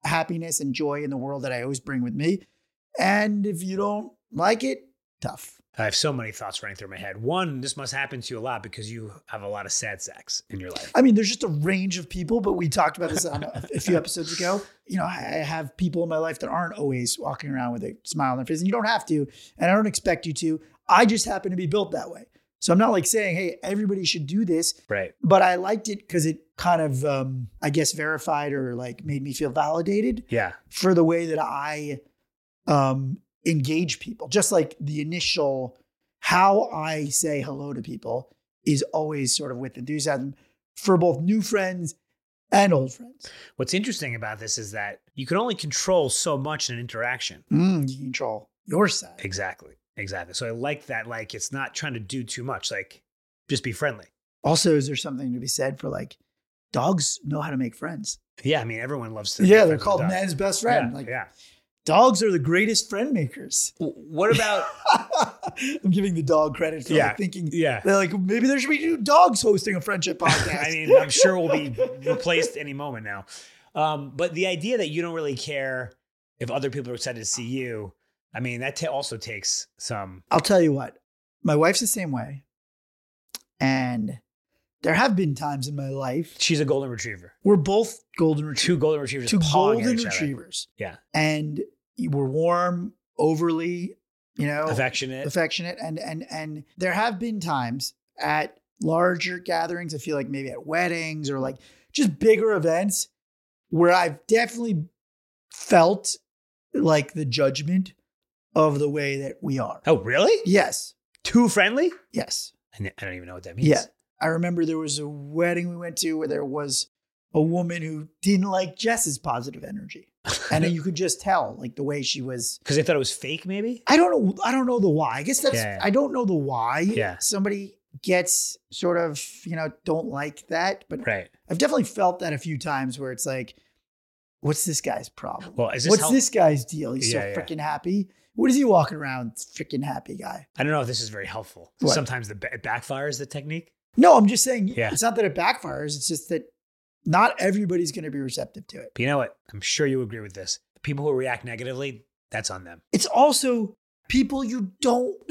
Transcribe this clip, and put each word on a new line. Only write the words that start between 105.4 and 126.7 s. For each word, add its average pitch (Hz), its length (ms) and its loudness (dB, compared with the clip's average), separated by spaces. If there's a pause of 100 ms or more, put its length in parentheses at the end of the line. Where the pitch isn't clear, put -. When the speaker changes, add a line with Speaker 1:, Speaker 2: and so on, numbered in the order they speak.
Speaker 1:
felt, - 640 4 (560)
like, 151 400 2
the 156 120 -4
judgment 147 680 0 (600)
of 156 240 4
the 147 100 2
way 143 280 -2
that 139 240 -8
we 139 180 -2
are. - 280 -6
Speaker 2:
Oh, 160 120 6
really? 160 340 4 (120)
Speaker 1:
Yes. - 500 2 (280)
Speaker 2:
Too 233 240 6
friendly? 247 440 4 (200)
Speaker 1:
Yes. - 420 -6 (200)
Speaker 2:
I 101 100 -8
n-, 95 160 -6
I 101 60 -8
don't 92 100 -8
even 90 120 -14
know 90 80 -14
what 90 80 -14
that 90 120 -16
means. 131 140 2
Speaker 1:
Yeah. 143 120 6 (380)
I 160 80 0
remember 170 380 0
there 160 140 -2
was 147 200 -4
a 147 80 -6
wedding 165 600 -2
we 175 80 -8
went 170 200 -8
to 160 160 0
where 156 140 -2
there 147 180 -2
was 139 420 -4 (460)
a 156 80 4
woman 170 400 0
who 156 260 -8 (140)
didn't 196 280 4
like 190 260 0
Jess's 220 440 0
positive 127 440 -6
energy. - 460 -12 (160)
Speaker 2:
<laughs> - 140 -4 (120)
Speaker 1:
And 160 140 2
you 170 180 0
could 180 120 -2
just 170 240 -2
tell, 165 380 0
like, - 180 -10
the 147 80 -6
way 143 200 -4
she 135 180 -4
was. 123 420 -6
Speaker 2:
'Cause 139 120 0
they 151 80 4
thought 165 120 4
it 143 40 2
was 131 120 0
fake, 160 360 -8
maybe? 214 400 -4
Speaker 1:
I 294 100 8
don't 349 140 6
know. 226 320 2
I 240 80 2
don't 254 160 2
know 240 120 2
the 190 100 4
why. 147 280 2
I 143 60 -6
guess 247 160 0
that's, 285 160 2
Speaker 2:
Yeah. 104 260 -2
Speaker 1:
I 196 80 2
don't 269 240 2
know 247 120 0
the 185 100 2
why 135 460 0